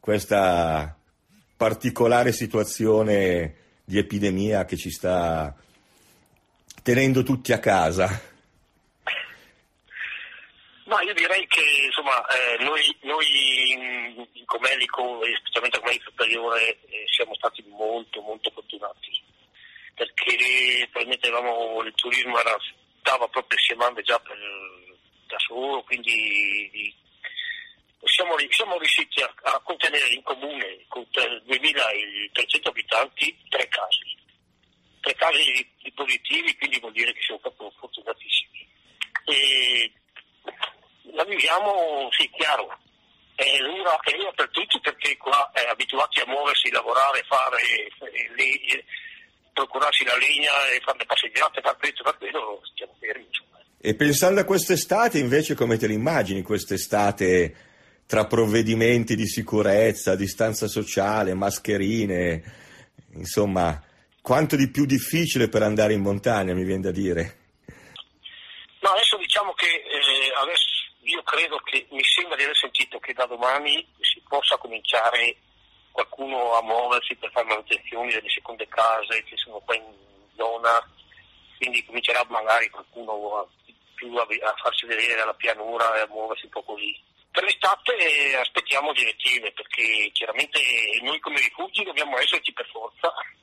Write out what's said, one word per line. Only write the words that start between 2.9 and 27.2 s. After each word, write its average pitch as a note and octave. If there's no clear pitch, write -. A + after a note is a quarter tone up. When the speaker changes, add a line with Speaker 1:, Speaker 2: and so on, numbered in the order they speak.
Speaker 1:
di F#2+
epidemia G2+
che -
ci F2
sta E2
tenendo C3
tutti B2
a G#2+
casa. F#2
Speaker 2:
Ma G3+
io G3+
direi F#3+
che, D#3
insomma, C3+
eh, B2
noi, D3+
noi C3+
in, A#2+
in A#2+
Comelico, B2
e A#2
specialmente B2
a -
Comelico A#2+
Superiore, A#2
eh, G#2+
siamo A2+
stati -
molto, A2
molto G#2+
fortunati, -
perché B2
probabilmente A#2+
avevamo, A#2
il A2
turismo B2
era, A#2
stava C3
proprio -
scemando A#2+
già A#2
per, -
da -
solo, B2+
quindi G#2